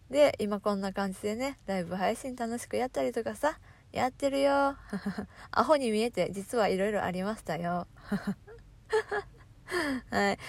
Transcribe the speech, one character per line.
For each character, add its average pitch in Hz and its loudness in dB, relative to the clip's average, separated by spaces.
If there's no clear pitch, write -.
で、 277 6
今 208 0
こ 208 2
ん 196 -2
な 196 -2
感 196 -2
じ - -16
で 208 -2
ね、 269 -4
ラ 196 -2
イ 180 -2
ブ 170 -6
配 196 2
信 254 -8
楽 233 -4
し - -12
く - -6
や 233 0
っ - -20
た 269 -2
り 254 0
と 233 -2
か 220 -6
さ、 302 0
や 233 0
っ 262 -8
て 277 0
る 277 2
よ。 277 4
<laughs> - -10
ア - 4
ホ 294 6
に 254 0
見 214 4
え 240 0
て、 175 0
実 196 -6
は 208 6
い 185 2
ろ 196 2
い - -2
ろ 202 0
あ 185 0
り 180 -2
ま 214 -2
し - -18
た 165 -4
よ。 175 -2
<laughs> - -20
は 202 2
い。 - -4